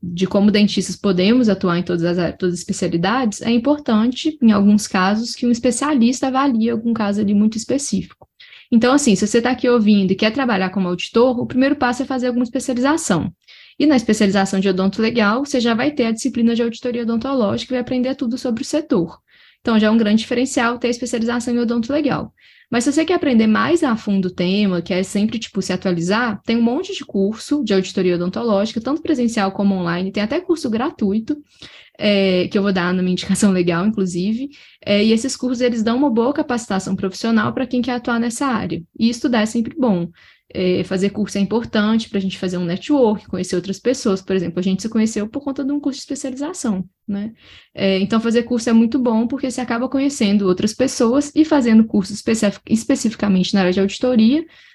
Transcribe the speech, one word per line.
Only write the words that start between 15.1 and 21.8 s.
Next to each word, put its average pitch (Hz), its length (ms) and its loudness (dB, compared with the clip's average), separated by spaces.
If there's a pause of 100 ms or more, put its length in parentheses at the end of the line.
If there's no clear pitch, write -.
você 269 140 -2
já 233 140 2
vai 254 180 0
ter 262 140 0
a 226 60 0
disciplina 233 440 0
de 240 80 0
auditoria 233 400 -4
odontológica 233 680 -2
e - 20 -2
vai 247 60 -2
aprender 254 340 -2
tudo 254 220 -4
sobre 247 260 -4
o - 20 -6
setor. 254 540 -2 (420)
Então, 226 180 2
já 214 80 4
é 214 40 4
um 226 60 4
grande 220 220 4
diferencial 240 580 -2
ter 247 100 -2
a 240 40 0
especialização 240 640 -2
em 240 60 0
odonto 233 320 -2